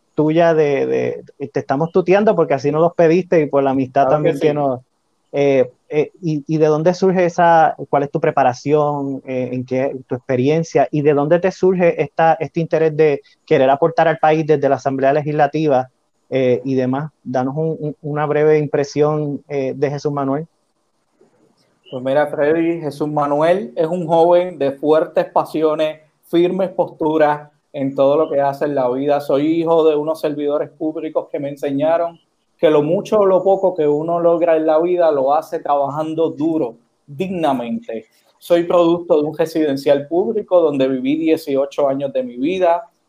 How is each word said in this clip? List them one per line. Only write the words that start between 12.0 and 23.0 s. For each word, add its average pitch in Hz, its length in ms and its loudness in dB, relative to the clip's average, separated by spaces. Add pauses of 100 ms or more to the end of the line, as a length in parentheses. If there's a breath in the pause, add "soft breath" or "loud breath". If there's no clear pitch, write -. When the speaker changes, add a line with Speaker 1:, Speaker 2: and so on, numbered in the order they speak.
Speaker 1:
esta, 160 400 0
este 160 200 -4
interés 160 360 0
de 147 240 2 (240 soft breath)
querer 135 240 4
aportar 165 400 2
al 156 80 0
país 156 300 2
desde 143 240 2
la 135 60 2
Asamblea 135 360 0
Legislativa, 147 800 0 (400)
eh, 127 340 0
y 135 100 -2
demás? 131 380 -2 (100)
Danos 131 340 -4
un, 160 220 -4
un, 151 220 -8
una 147 240 -4
breve 151 340 2
impresión, 147 880 -2
eh, 131 280 -4
de 139 140 -2
Jesús 143 200 -6
Manuel. 139 360 -4 (1400)
Speaker 2:
Pues 127 120 -10
mira, 139 240 0
Freddy, 160 540 0
Jesús 151 260 -6